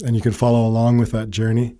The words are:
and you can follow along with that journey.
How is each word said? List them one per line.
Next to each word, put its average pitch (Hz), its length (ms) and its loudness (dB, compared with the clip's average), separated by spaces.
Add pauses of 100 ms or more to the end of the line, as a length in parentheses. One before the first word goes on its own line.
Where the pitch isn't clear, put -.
and 120 100 0
you 107 60 0
can 117 100 0
follow 120 360 2
along 117 300 2
with 117 140 0
that 110 180 -4
journey. 113 500 -2